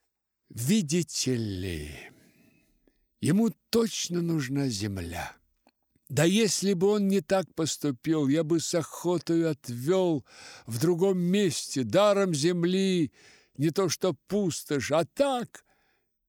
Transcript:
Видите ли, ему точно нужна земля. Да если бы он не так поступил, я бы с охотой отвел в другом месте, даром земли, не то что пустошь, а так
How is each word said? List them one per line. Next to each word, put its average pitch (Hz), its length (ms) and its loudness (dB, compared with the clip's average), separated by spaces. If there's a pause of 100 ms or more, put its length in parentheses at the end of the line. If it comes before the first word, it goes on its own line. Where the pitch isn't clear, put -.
(500)
Видите 147 840 0
ли, 92 580 -4 (1300)
ему 196 300 2 (200)
точно 190 520 -2
нужна 143 460 -2
земля. 95 680 -6 (720)
Да 135 140 2
если 196 520 2
бы 185 140 2
он 208 200 2
не 196 140 2
так 190 320 0
поступил, 151 720 -2
я 156 160 2
бы 160 160 2
с - 140 -6
охотой 165 760 0
отвел 151 760 -2 (420)
в 117 120 -6
другом 180 400 2
месте, 175 640 0
даром 190 520 4
земли, 180 760 2 (460)
не 151 140 0
то 190 180 0
что 180 260 -2 (140)
пустошь, 151 640 -2
а 160 120 2
так 262 600 -4 (640)